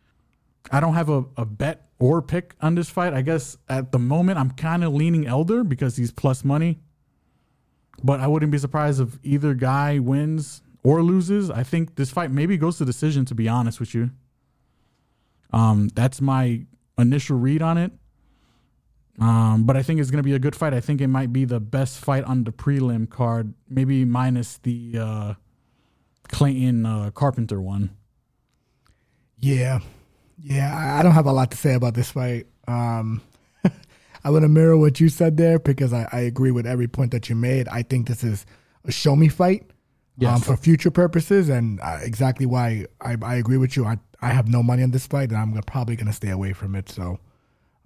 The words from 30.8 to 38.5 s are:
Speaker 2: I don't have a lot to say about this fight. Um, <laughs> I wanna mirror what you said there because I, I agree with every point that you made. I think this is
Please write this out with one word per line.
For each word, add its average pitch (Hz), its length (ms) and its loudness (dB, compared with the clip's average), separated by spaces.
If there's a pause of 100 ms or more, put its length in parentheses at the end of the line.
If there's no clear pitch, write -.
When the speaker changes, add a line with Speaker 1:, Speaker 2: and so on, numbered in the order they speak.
Speaker 2:
I - 20 4
don't 175 100 8
have 156 140 8
a 135 60 2
lot 131 180 2
to - 60 -14
say 135 180 0
about 120 200 0
this 127 180 -2
fight. 123 340 -4 (220)
Um, 113 540 -4 (540)
<laughs> - 480 -20
I 147 60 0
wanna 156 180 6
mirror 160 280 8
what 151 240 6
you 160 80 8
said 160 280 2
there 165 220 4
because 135 340 0
I, 120 200 -2
I 120 80 -4
agree 127 320 0
with 120 140 -2
every 123 200 -2
point 123 260 -2
that 117 160 -4
you 117 60 -2
made. 123 340 0
I 117 140 -6
think 120 240 -2
this 120 160 -4
is 110 240 -4 (380)